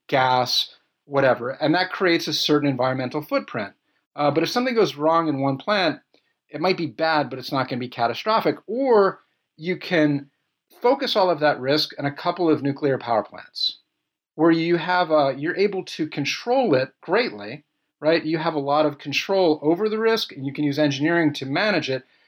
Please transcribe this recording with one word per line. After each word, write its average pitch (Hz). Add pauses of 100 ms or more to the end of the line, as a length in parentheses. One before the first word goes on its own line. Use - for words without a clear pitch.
gas, 127 (300)
whatever. 131
And 151
that 180
creates 170
a 165
certain 147
environmental 127
footprint. - (420)
Uh, 147
but 139
if -
something 247
goes 156
wrong 160
in 139
one 139
plant, 185 (480)
it 147
might 185
be 170
bad, 151
but 127
it's 127
not 131
gonna 123
be 123
catastrophic." 147 (100)
Or 220 (380)
you 165
can 147 (500)
focus 262
all 208
of 160
that 147
risk 139
in 139
a 139
couple 175
of 139
nuclear 139
power 117
plants - (540)
where 165
you 165
have 175
a, 143
you're 156
able 196
to -
control 160
it 131 (140)
greatly, 151 (380)
right? 156
You 156
have 160
a 151
lot 143
of 143
control 165
over 175
the 220
risk, 226
and 135
you 139
can 151
use 139
engineering 151
to 139
manage 160
it. 131 (260)